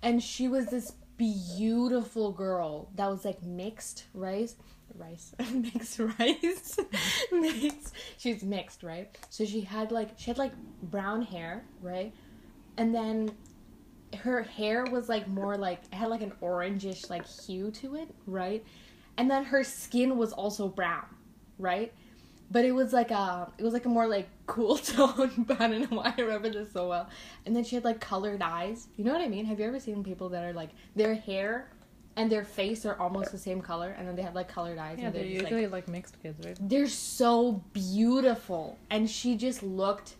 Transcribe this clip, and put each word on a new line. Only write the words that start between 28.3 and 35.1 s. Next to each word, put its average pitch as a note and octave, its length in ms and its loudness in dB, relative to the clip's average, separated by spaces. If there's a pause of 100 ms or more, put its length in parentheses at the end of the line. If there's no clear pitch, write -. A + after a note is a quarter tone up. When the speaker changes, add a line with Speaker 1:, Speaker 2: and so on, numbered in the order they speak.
Speaker 1:
eyes. F3 460 -2 (100)
You G#3+ 80 0
know B3+ 80 4
what E4+ 80 2
I D#4 80 0
mean? G#3 160 -2
Have G#3+ 160 -2
you G#3 60 0
ever C4 120 -2
seen G#3 240 -4
people F#3 260 -6
that F3 140 -4
are, F3 80 -4
like, E3 200 -8 (260)
their G#3+ 180 6
hair G#3+ 560 -4 (460)
and A3+ 120 4
their G#3+ 140 4
face G#3 420 -2
are G3+ 140 -2
almost F#3+ 320 0
the G3 60 -10
same F#3 240 -4
color, F3 360 -4
and F3+ 80 -8
then F3+ 120 -6
they F#3 40 -4
have, F3 140 -6
like, F3+ 140 -4
colored E3+ 280 -6
eyes, D#3 220 -8
Speaker 2:
Yeah, A#3+ 60 -4
Speaker 1:
and G#3+ 100 -2